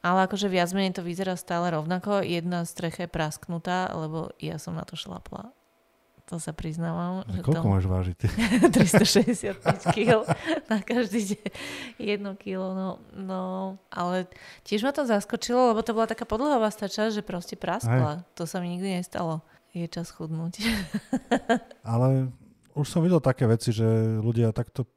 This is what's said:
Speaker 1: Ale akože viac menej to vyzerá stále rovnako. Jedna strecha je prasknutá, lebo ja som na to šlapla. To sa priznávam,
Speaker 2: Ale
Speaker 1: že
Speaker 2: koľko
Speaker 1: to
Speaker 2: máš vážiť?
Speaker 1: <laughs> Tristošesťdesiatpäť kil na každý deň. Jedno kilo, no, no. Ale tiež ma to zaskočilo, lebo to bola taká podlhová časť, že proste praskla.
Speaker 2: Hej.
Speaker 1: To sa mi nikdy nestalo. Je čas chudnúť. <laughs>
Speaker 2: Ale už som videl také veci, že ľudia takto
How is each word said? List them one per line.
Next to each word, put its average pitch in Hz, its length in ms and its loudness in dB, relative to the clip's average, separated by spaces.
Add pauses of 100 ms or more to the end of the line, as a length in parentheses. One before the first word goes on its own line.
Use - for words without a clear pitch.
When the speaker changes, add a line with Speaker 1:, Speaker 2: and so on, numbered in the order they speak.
Speaker 1:
Ale 180 240 2
akože 190 220 -2
viac 185 240 2
menej 190 220 2
to 185 100 -6
vyzerá 175 320 -4
stále 175 360 -2
rovnako. 185 500 0
Jedna 175 440 -2
strecha 170 420 -6
je - 60 -10
prasknutá, 170 800 -2
lebo 160 440 -6
ja 156 220 -8
som 165 160 -10
na 160 80 -6
to - 100 -14
šlapla. 196 640 -12 (720)
To 165 120 -8
sa 160 140 -8
priznávam, 165 720 -4
Speaker 2:
Ale 110 100 -10
Speaker 1:
že 92 80 -4
Speaker 2:
koľko 143 200 2
Speaker 1:
to - 80 0
Speaker 2:
máš 95 180 4
vážiť? 92 300 0 (300)
Speaker 1:
<laughs> 233 240 6
Tristošesťdesiatpäť 202 1080 4 (100)
kil 220 320 4 (420)
na 220 140 0
každý 208 560 0
deň. - 140 -8 (500)
Jedno 202 340 -4
kilo, 190 380 -6
no, 190 180 -4 (240)
no. 185 300 -8 (460)
Ale 180 420 -2 (320)
tiež 208 180 -2
ma 262 100 0
to 294 120 -2
zaskočilo, 240 680 2
lebo 220 140 2
to 226 80 -4
bola 226 160 2
taká 220 160 -6
podlhová 247 460 2
časť, 214 440 -2
že 208 80 -2
proste 185 340 -8
praskla. 170 680 0
Speaker 2:
Hej. - 100 -20
Speaker 1:
To - 120 -8
sa 165 140 -6
mi 175 120 -4
nikdy 185 260 -4
nestalo. 170 460 -4 (280)
Je 175 140 -6
čas 170 240 -8
chudnúť. 165 540 -8 (600)
<laughs> - 640 -2
Speaker 2:
Ale 131 460 2 (420)
už 147 140 -2
som - 140 0
videl 175 180 6
také 139 260 2
veci, 113 260 4
že 113 140 2 (320)
ľudia 113 340 2
takto 123 320 -4 (140)